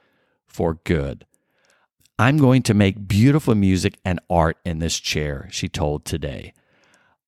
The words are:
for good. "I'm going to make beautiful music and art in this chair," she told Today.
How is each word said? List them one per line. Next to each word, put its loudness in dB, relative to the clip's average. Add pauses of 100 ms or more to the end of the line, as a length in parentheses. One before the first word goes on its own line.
(460)
for -4
good. -4 (920)
"I'm 2
going 4
to 2
make 2
beautiful 4
music 0
and -2 (100)
art 0
in -6
this -4
chair," -6
she -8
told -4
Today. -8 (760)